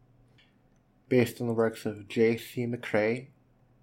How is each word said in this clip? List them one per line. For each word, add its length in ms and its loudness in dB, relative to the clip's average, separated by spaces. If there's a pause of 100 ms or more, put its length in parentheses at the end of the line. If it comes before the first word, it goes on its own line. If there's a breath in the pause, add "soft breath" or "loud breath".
(1080 soft breath)
Based 320 2
on 80 -6
the 60 0
works 320 0
of 240 -10
J 260 4
C 300 -6
McCrae 600 -2 (560)